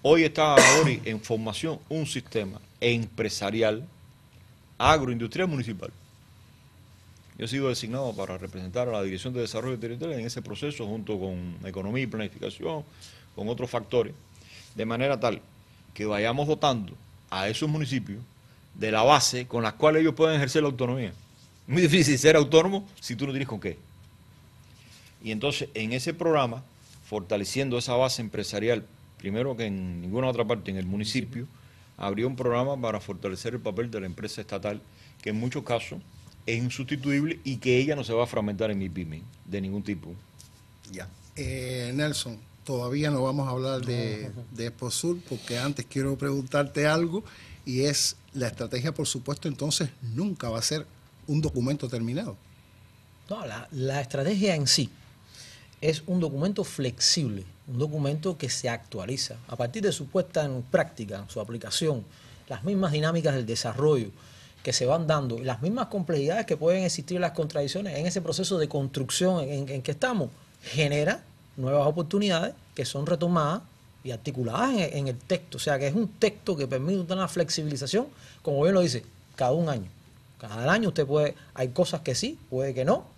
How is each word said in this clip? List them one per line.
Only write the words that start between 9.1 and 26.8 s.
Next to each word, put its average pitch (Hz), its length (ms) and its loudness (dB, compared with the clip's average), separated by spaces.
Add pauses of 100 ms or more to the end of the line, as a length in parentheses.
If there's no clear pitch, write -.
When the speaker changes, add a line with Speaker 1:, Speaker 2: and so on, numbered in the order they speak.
Speaker 1:
de 123 80 -4
Desarrollo 117 380 -4
Territorial 123 400 -6
en 113 60 -6
ese 120 160 -6
proceso, 117 440 -8
junto 104 340 -4
con 90 440 -6
Economía 98 400 -4
y 127 40 -4
Planificación, 110 760 -6 (520)
con 101 120 -6
otros 120 220 -4
factores, 117 440 0 (600)
de 107 100 -2
manera 120 340 0
tal 110 220 0 (520)
que 104 120 -6
vayamos 113 420 0
dotando 131 460 2 (360)
a 95 180 -2
esos 151 220 0
municipios 127 500 -2 (560)
de 107 160 0
la 110 120 6
base 127 440 6
con 117 160 -2
la 107 100 0
cual 156 240 6
ellos 160 160 6
pueden 160 220 4
ejercer 143 260 2
la 143 80 2
autonomía. 123 440 -2 (520)
Muy 160 160 2
difícil 151 360 6
ser 151 180 10
autónomo 160 520 6 (140)
si - 140 -6
tú 135 100 -4
no 139 60 -4
tienes 135 160 -4
con 110 120 -6
qué. 90 180 -6 (1500)
Y 110 80 -6
entonces, 135 420 -2
en 110 200 -2
ese 131 200 -2
programa, 143 500 2 (400)